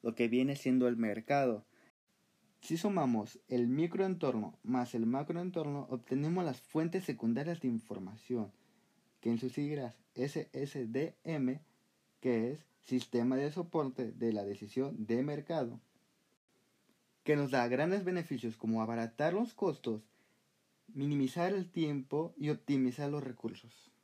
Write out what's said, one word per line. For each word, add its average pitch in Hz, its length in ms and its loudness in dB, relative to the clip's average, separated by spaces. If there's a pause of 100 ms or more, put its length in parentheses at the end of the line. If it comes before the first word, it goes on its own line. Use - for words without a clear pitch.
lo 117 140 -2
que 120 100 4
viene 131 300 2
siendo 127 320 4
el 120 80 2
mercado. 113 680 0 (960)
Si 165 140 -2
sumamos 143 720 0
el 123 200 2
microentorno 160 960 0
más 123 320 0
el 113 120 2
macroentorno, 147 840 -2
obtenemos 151 560 0
las 156 160 -2
fuentes 165 460 -2
secundarias 139 560 -2
de 127 60 0
información, 107 840 -4 (720)
que 117 80 2
en 117 80 2
sus 127 160 -4
siglas 143 440 -4 (160)
S 143 380 -4
S 135 340 -4
D 135 380 -2
M, 139 380 0 (580)
que 120 320 2
es - 140 -12 (160)
Sistema 127 540 2
de 143 140 2
Soporte 147 600 -2
de 117 220 0
la 101 100 -2
Decisión 110 640 -4
de 117 160 2
Mercado, 147 580 -2 (1400)
que 147 100 6
nos 143 160 2
da 123 160 2
grandes 165 380 2
beneficios 156 540 -4
como 113 240 0
abaratar 117 500 0
los 226 220 -2
costos, 131 480 -2 (880)
minimizar 143 640 0
el 180 160 -2
tiempo 147 680 -2
y 151 140 -2
optimizar 139 580 0
los 143 160 -2
recursos. - 680 -10 (140)